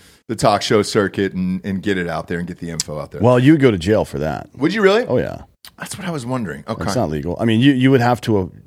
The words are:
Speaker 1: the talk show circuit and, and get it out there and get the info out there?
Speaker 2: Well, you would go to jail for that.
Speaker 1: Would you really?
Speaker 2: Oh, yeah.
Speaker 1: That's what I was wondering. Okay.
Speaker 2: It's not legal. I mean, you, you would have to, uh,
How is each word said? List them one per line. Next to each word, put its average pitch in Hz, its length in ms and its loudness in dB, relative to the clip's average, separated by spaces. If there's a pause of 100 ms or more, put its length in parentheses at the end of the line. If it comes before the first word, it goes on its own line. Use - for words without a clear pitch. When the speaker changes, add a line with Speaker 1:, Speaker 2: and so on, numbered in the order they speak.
(280)
Speaker 1:
the 113 80 -6
talk 104 260 2
show 107 200 2
circuit 98 500 0
and, 92 320 -4
and 98 180 -4
get 98 160 -2
it 85 100 -4
out 80 200 -6
there 87 100 -4
and 87 80 -6
get 87 120 -12
the 85 120 -10
info 76 280 -8
out 71 140 -12
there? 73 80 -8
Speaker 2:
Well, 123 180 4
you 135 140 6
would 156 100 4
go 127 80 6
to 98 80 2
jail 90 260 2
for - 140 -8
that. 69 380 -6
Speaker 1:
Would 156 180 -2
you 220 80 -2
really? 202 240 4
Speaker 2:
Oh, 123 120 0
yeah. 50 240 -6 (360)
Speaker 1:
That's - 200 -12
what 196 80 -10
I 175 40 -6
was 135 160 -6
wondering. 101 420 -6
Okay. 107 160 -6
Speaker 2:
It's 98 100 -2
not 90 140 -2
legal. 76 320 -4
I 117 60 0
mean, 113 140 4
you, 139 120 6
you 131 180 2
would 131 120 4
have 120 200 0
to, 107 160 0
uh, 92 80 -2 (200)